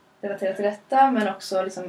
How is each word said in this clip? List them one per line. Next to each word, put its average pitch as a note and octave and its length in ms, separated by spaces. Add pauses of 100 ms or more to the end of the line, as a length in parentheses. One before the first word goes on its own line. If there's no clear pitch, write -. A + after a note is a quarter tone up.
(220)
relaterat G3 340
till G3+ 100
detta, C4 460
men G#3+ 160
också F#3+ 360
liksom F#3 260